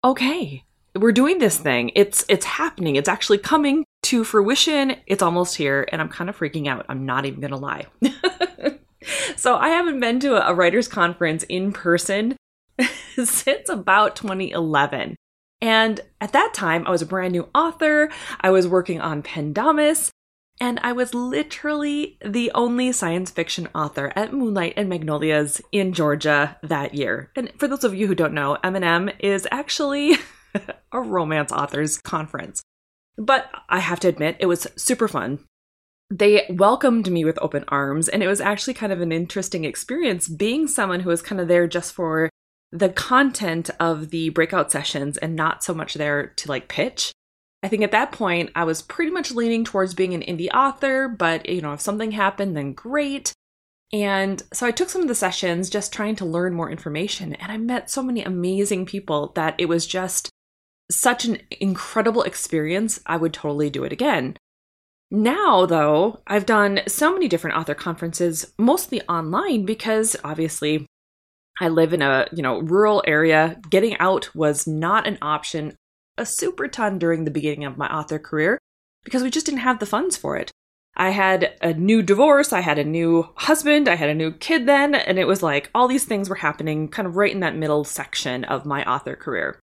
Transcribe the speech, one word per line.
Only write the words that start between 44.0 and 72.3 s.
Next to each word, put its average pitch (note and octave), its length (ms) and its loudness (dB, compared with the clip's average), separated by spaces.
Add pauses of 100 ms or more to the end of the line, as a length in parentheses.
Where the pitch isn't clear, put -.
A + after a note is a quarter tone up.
the D#3+ 200 -2
breakout D#3+ 420 0
sessions C#3+ 460 -4
and D#3+ 180 -4
not D#3+ 280 0
so F3 120 -4
much D#3+ 180 -8
there D3 420 -2
to, - 140 -10
like, C3 180 -6
pitch. - 440 -4 (500)
I G3 60 -6
think G#3+ 160 0
at G#3 80 0
that A#3 200 2
point, F3 440 -2
I E3+ 80 0
was D#3+ 180 -2
pretty E4 300 -4
much F4 200 -4
leaning A#3 320 0
towards F#3+ 300 -2
being F#3 220 -2
an E3 80 -6
indie E3+ 280 -6
author, C4+ 560 0
but, E3 400 -2
you F3+ 140 -4
know, D3 120 -6
if D3 80 -10
something G#3+ 300 -4
happened, G3 460 -2
then C#3 160 -6
great. C#4 580 -4 (600)
And G3 480 0 (100)
so - 140 -4
I A#3+ 60 2
took F4+ 180 -2
some F#4 140 -2
of D#4 40 0
the B3 60 0
sessions F3+ 560 -2
just G#3 240 -6
trying G#3+ 220 -4
to F#3+ 100 -8
learn F3 300 -2
more E3 160 -4
information, D#3+ 640 -6
and F#3 160 -12
I G#3+ 60 -8
met A#3 340 -4
so C4+ 100 -4
many B3 220 -4
amazing F#3+ 640 -2
people D3+ 480 -4
that D#3+ 240 0
it F3 80 0
was E3 180 2
just - 460 -4 (580)
such B3 360 2
an A#3 160 -2 (200)
incredible G#3+ 640 0
experience. E3+ 840 -2
I E3 120 -2
would D#3+ 160 0
totally D3 360 -2
do C3+ 140 -6
it C3+ 100 -4
again. D#3+ 420 0 (760)
Now, A3 560 4
though, D#3+ 580 2
I've G3+ 220 0
done G3+ 400 4
so D#4 260 2
many F#4 140 0
different E3 280 0
author D#3 200 -2
conferences, E3 800 -4
mostly B3+ 460 2
online, F#3+ 600 0
because A3 600 0
obviously D3+ 640 -2 (720)
I F3 100 0
live D#3+ 240 4
in D#3+ 80 0
a, C3+ 300 4